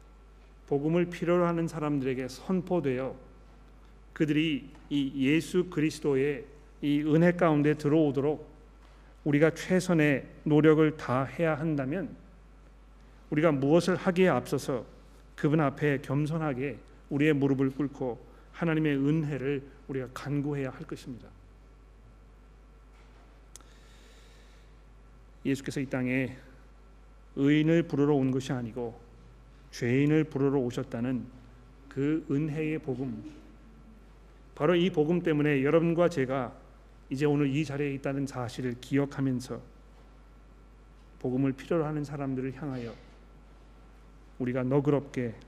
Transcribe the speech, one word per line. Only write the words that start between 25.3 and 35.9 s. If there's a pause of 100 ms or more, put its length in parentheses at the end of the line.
예수께서
이
땅에 (1000)
의인을
부르러
온
것이
아니고 (720)
죄인을
부르러
오셨다는 (640)
그
은혜의
복음, (1200)
바로
이
복음
때문에
여러분과